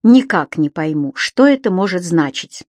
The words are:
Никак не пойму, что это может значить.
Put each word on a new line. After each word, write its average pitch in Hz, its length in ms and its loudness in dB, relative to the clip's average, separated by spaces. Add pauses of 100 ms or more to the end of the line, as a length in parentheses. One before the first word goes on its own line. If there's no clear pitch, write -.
Никак 233 540 2
не 151 120 0
пойму, 151 460 -4
что - 320 0
это 269 240 0
может 185 320 -2
значить. 165 680 -4